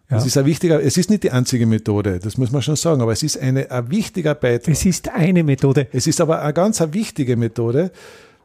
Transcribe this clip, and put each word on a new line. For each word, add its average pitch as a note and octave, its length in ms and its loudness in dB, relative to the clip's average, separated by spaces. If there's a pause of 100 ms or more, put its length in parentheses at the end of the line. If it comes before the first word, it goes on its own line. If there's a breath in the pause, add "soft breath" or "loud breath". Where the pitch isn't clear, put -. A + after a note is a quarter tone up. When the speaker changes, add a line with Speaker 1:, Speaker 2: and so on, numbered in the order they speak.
(100)
Speaker 1:
Ja. B2 60 0
Speaker 2:
Das A#2+ 100 0
ist B2+ 100 0
ein C#3 80 4
wichtiger, D#3 380 2
es C#3+ 160 0
ist F3+ 100 2
nicht G#3 140 2
die F#3+ 80 0
einzige B2 360 0
Methode, G#2 520 0
das G2+ 180 -8
muss B2 140 -2
man C3+ 120 0
schon D3+ 140 -2
sagen, D#3 240 0
aber A2+ 120 0
es G#2+ 100 -4
ist D3+ 160 -4
eine, C3+ 320 -2
ein B2 200 -4
wichtiger D#3+ 440 -2
Beitrag. B2 400 0
Speaker 1:
Es - 100 0
ist F#3+ 240 0
eine F3+ 360 2
Methode. C#3 480 2
Speaker 2:
Es B2+ 140 -2
ist D3+ 140 0
aber D#3 220 0
eine D3 100 -2
ganz F#3+ 300 0
eine D#3 120 -2
wichtige C#3+ 420 -2
Methode, A#2 560 0 (520 loud breath)